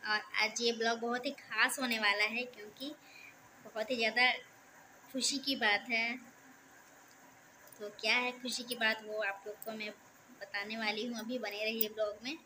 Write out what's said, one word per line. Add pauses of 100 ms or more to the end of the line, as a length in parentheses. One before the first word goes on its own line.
और (220)
आज
ये
vlog
बहुत
ही
ख़ास
होने
वाला
है,
क्योंकि (680)
बहुत
ही
ज़्यादा (800)
खुशी
की
बात
है। (1600)
तो
क्या
है
खुशी
की
बात,
वो
आप
लोग
को
मैं (500)
बताने
वाली
हूँ,
अभी
बने
रहिए
vlog
में।